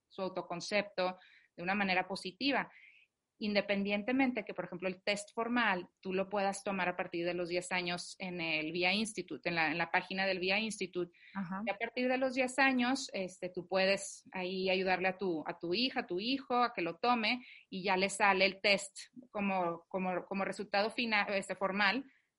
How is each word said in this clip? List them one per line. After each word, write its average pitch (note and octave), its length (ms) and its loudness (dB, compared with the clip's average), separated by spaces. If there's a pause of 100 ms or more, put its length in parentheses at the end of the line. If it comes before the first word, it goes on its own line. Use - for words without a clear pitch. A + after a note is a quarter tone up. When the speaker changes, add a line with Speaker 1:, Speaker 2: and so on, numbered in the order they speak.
Speaker 1:
su - 140 -8
autoconcepto F#3 960 -2 (360)
de F3 80 -10
una F#3+ 120 0
manera F#3 320 2
positiva. G3 600 -2 (760)
Independientemente G#3 1000 2
que, G3 80 -8
por F3 120 -6
ejemplo, F3+ 220 -6
el F#3+ 140 -4
test G3+ 320 -4
formal, A3+ 560 0 (100)
tú F#3+ 140 -4
lo F#3+ 160 0
puedas G3 340 0
tomar F#3+ 260 0
a F3+ 60 0
partir F3+ 300 -4
de F3 80 0
los F3 160 -2
diez F3 220 -4
años F3 480 -2
en F3+ 200 -6
el D#3+ 320 -2
via F3+ 220 2
Institute, F#3 560 -4
en E3+ 60 0
la, D#3+ 160 2
en E3+ 80 0
la E3+ 100 0
página F#3+ 380 0
del F#3+ 100 0
via F#3+ 220 0
Institute. F#3 520 -4 (220)
Speaker 2:
Ajá. F#3+ 320 -6
Speaker 1:
Y - 60 0
a G3 40 -6
partir B3+ 320 -4
de B3+ 120 2
los C4 160 0
diez C4 240 0
años, C4 540 4
este, F#3 360 -6
tú F3+ 180 -8
puedes F#3+ 640 2
ahí F#3 380 -2
ayudarle F#3 380 2
a F#3+ 100 0
tu, E3+ 300 -2
a F3 100 -6
tu E3+ 160 -4
hija, B3 280 0
a A#3 60 -10
tu F3+ 120 -4
hijo, B3+ 360 -2
a A#3+ 160 2
que F#3+ 120 -4
lo E3+ 140 -4
tome A#3+ 460 2 (240)
y F#3+ 140 -8
ya F#3+ 160 2
le F#3+ 140 2
sale G3 340 4
el G3 160 0
test G3+ 340 2 (360)
como, F#3+ 560 0
como, F#3 380 -2
como G3 200 -4
resultado G3+ 460 0
final, G#3+ 420 0
este, G3 220 -2
formal G3+ 500 2 (340)